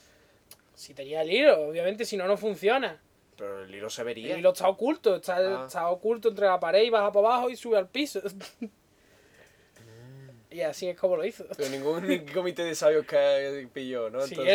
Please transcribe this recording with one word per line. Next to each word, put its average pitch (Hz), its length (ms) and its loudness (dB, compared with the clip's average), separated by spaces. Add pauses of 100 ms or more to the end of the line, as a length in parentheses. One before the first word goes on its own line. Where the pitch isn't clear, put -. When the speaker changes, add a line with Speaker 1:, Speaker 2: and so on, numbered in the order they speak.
(760)
Speaker 1:
Sí - 200 -20
tenía 143 280 -4
el 156 100 -2
hilo, 214 360 6
obviamente, 180 360 -4
si 214 120 -8
no, 180 120 -4
no 202 80 2
funciona. 208 640 -2 (360)
Speaker 2:
Pero 98 280 -10
el 95 100 -20
hilo 101 160 -10
se 123 140 -10
vería. 117 300 -8
Speaker 1:
El 175 60 -8
hilo 180 120 6
está 180 160 0
oculto, 214 480 0
está, 180 220 -4
Speaker 2:
Ah. 185 280 0
Speaker 1:
está 170 220 -4
oculto 214 400 -2
entre 202 180 0
la 185 140 4
pared 180 220 4
y 240 80 2
baja 208 220 2
para 202 160 4
abajo 247 220 2
y 247 60 -10
sube 233 200 0
al 185 120 0
piso. 277 340 -4
<laughs> 196 480 -12 (1800)
Y 165 120 -8
así 160 260 -4
es 175 100 -6
como 180 180 2
lo 160 80 -2
hizo. 202 200 -6 (120)
Speaker 2:
Pero 139 120 -2
ningún, 143 340 -2
<laughs> 185 60 -4
ningún 160 240 -2
comité 175 320 -2
de 165 100 -4
sabios 151 320 4
que 139 680 2
pilló, 127 380 -6
¿no? 127 120 -4
Speaker 1:
Sí, 139 120 -6
Speaker 2:
Entonces 135 200 4